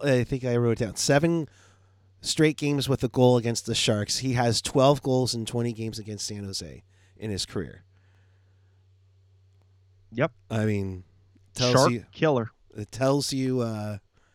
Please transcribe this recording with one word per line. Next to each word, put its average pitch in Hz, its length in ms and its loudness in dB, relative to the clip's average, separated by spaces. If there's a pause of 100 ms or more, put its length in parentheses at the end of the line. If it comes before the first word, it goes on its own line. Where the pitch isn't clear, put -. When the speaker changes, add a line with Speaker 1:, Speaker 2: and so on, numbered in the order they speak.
Speaker 1:
I 131 200 2
think 127 200 -6
I 120 140 0
wrote 117 200 2
down, 110 180 -4
seven 160 520 2 (720)
straight - 380 2
games 143 320 -2
with 127 120 0
a 131 60 0
goal 123 300 6
against 117 260 -2
the 117 100 -4
Sharks. 104 440 0
He 131 160 -2
has 120 260 2
twelve 139 420 4
goals 127 320 0
in 113 120 -6
twenty 120 260 -4
games 110 260 -8
against 104 280 -10
San 101 180 -10
Jose 92 380 -12 (340)
in 110 140 -8
his 92 160 -4
career. - 380 -8 (2250)
Speaker 2:
Yep. 131 200 0 (180)
Speaker 1:
I 110 140 0
mean, 95 400 -2 (500)
tells 127 180 0
Speaker 2:
Shark 135 180 6
Speaker 1:
you, 120 220 -4
Speaker 2:
killer. 131 380 0 (260)
Speaker 1:
it 107 160 -10
tells 135 400 0
you, 131 280 -2
uh, 107 380 -6 (360)